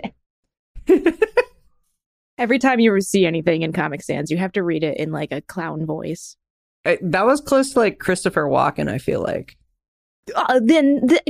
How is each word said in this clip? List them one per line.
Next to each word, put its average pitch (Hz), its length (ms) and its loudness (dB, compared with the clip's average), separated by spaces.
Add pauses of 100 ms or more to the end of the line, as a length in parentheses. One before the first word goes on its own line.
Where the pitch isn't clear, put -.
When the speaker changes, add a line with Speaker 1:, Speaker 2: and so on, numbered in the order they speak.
(880)
Speaker 1:
<laughs> 339 120 6 (1400)
Every 240 180 2
time 254 220 2
you 220 220 4
see 190 240 2
anything 165 360 0
in 160 120 -4
Comic 151 280 -4
Sans, 147 300 -6
you 160 60 -2
have 190 160 -4
to 196 100 -2
read 165 200 -2
it 151 140 -2
in, 156 140 -6
like, 151 200 -6
a 143 100 -8
clown 160 440 -8
voice. 156 520 -10 (480)
Speaker 2:
I, 175 160 0
that 185 240 0
was 285 160 2
close 269 320 0
to, 247 60 2
like, 220 200 2
Christopher 175 460 -2
Walken, 139 440 0
I 113 80 -4
feel - 240 -4
like. - 360 -6 (760)
Speaker 1:
Uh, 254 300 2
then, 285 440 4
th-, 294 220 4